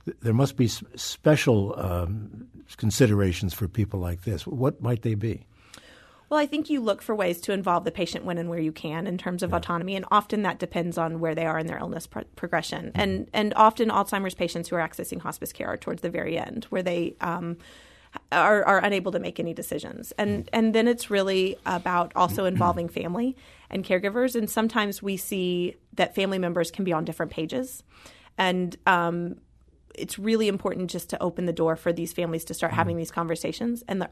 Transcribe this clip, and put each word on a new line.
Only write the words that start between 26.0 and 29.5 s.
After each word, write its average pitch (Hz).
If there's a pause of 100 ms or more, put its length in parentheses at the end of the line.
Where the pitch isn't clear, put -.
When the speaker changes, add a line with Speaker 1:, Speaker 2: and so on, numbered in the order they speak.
Speaker 2:
family 190
members 175
can 196
be 185
on 160
different 160
pages. 247 (520)
And, 180 (120)
um, 175 (640)